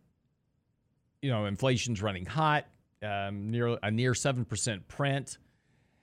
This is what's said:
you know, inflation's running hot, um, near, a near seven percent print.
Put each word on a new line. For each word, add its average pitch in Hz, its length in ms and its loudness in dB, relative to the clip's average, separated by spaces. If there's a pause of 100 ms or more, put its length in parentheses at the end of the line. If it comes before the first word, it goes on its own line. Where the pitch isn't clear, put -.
(1200)
you 139 80 -2
know, 107 160 2
inflation's 113 560 0
running 95 240 -2
hot, 151 400 2 (360)
um, 101 480 -4
near, 117 320 2
a 104 80 2
near 120 240 2
seven 123 300 0
percent 104 440 -4
print. 139 500 -2 (640)